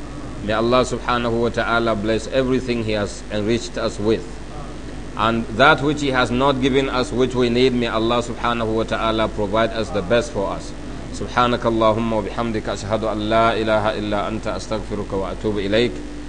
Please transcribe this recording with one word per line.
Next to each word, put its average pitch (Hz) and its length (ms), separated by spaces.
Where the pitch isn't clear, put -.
May 104 80
Allah 120 320
subhanahu 120 560
wa 117 80
ta'ala 117 480
bless 107 320
everything 123 560
He 107 80
has 101 400
enriched 110 460
us 113 200
with. 104 240
And 113 300
that 143 260
which 147 200
He 143 80
has 123 200
not 131 300
given 131 300
us, 127 200
which 120 240
we 123 140
need, 123 240
may 120 140
Allah 117 360
subhanahu 117 520
wa 113 100
ta'ala 110 440
provide 107 420
us 110 200
the 101 120
best 110 280
for 98 200
us. 85 200
سبحانك 120 520
اللهم 113 460
وبحمدك 110 560
أشهد 104 360
أن 107 140
لا 113 240
إله 110 440
إلا 104 300
أنت 107 180
أستغفرك 101 680
وأتوب 95 460
إليك. 104 340